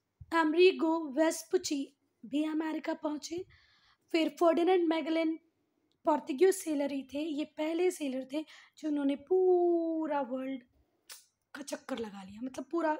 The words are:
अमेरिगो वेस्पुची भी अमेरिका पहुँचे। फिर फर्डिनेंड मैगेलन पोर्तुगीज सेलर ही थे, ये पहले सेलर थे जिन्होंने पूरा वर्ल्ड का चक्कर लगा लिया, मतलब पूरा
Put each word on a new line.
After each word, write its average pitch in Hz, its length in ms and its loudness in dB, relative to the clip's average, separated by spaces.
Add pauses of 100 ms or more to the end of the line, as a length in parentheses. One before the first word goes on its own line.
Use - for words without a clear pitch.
(340)
अमेरिगो 330 640 4 (100)
वेस्पुची 311 840 -2 (320)
भी 285 180 -2
अमेरिका 311 500 -4
पहुँचे। 311 520 -8 (640)
फिर 311 280 2
फर्डिनेंड 339 480 4
मैगेलन 320 520 0 (640)
पोर्तुगीज 320 500 2
सेलर 285 360 -2
ही 277 120 -6 (100)
थे, 277 60 -4
ये 302 260 -4
पहले 330 460 -2
सेलर 262 420 -4
थे 311 80 -4 (360)
जिन्होंने 285 380 -2
पूरा 330 1080 2
वर्ल्ड 262 420 -6 (920)
का 285 80 -12
चक्कर 269 380 -8
लगा 202 240 -10
लिया, 202 180 -16
मतलब 269 300 -10
पूरा 320 280 0